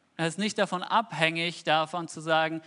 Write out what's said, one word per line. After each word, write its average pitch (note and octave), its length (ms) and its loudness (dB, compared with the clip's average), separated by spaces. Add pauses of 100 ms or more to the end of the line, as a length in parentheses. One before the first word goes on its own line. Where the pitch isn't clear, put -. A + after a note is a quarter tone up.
(160)
Er E3 120 0
ist E3 100 -4
nicht G#3 180 -2
davon F#3 260 0
abhängig, E3 840 0
davon D#3+ 440 0
zu - 120 -14
sagen, D#3+ 460 2